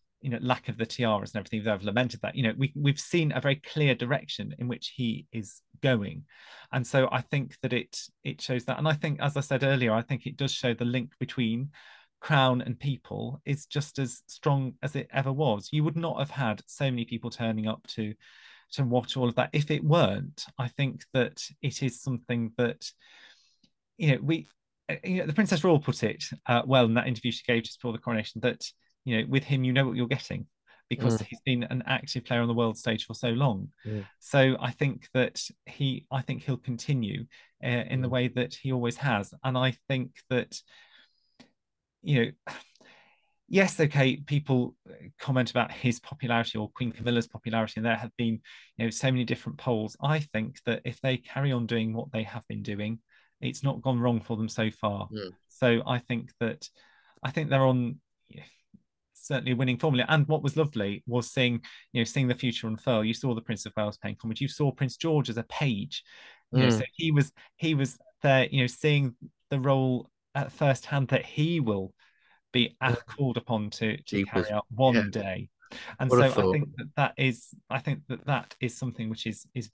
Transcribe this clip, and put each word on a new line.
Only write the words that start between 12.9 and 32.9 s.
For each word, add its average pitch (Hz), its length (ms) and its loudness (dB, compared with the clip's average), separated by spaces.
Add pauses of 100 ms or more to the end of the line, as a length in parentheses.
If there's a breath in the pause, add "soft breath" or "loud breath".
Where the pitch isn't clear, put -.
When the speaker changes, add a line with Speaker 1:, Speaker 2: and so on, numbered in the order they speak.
Speaker 1:
is 143 220 -4
just 147 320 -6
as 127 260 -6
strong 135 560 0
as 127 140 -6
it 135 180 -6
ever 139 180 0
was. 127 400 0
You 151 120 2
would 160 140 0
not 165 200 -4
have 143 140 -4
had 113 340 -2
so - 200 -4
many 123 200 -2
people 117 240 -6
turning 110 380 -2
up - 220 -6
to, 107 260 -6 (560 soft breath)
to 143 120 -2
watch 123 340 0
all 123 120 2
of 117 60 -2
that 123 180 2
if 147 160 2
it 151 140 0
weren't. 101 640 2 (120)
I 123 120 -2
think 135 340 -4 (100)
that 123 300 0 (180)
it 139 220 -4
is 123 180 -4
something 120 560 -4
that, - 320 -2 (1080 soft breath)
you 151 140 6
know, 123 100 0
we, 156 240 0 (420)
uh, - 140 -4
you 185 140 0
know, - 100 -2
the - 60 -2
Princess 180 300 2
Royal 170 160 6
put - 220 -2
it, - 220 -2 (240)
uh, 120 180 4
well 127 200 6
in 113 100 4
that 120 120 2
interview 120 240 -2
she - 140 -8
gave 117 160 2
just - 180 -12
before 120 140 -6
the 113 60 -6
coronation, 110 420 -4
that, 117 220 -2 (400)
you 117 180 0
know, - 80 -4
with 135 140 2
him, 135 200 0
you 127 80 2
know 135 140 4
what 123 100 -2
you're 120 120 0
getting - 400 -4 (420 soft breath)
because 113 320 2
Speaker 2:
Mm. - 60 -8
Speaker 1:
he's - 140 -16
been 123 240 0
an 123 200 -4
active 127 400 -4
player 120 160 0
on 117 60 2
the 120 80 0
world 113 220 2
stage 113 280 -4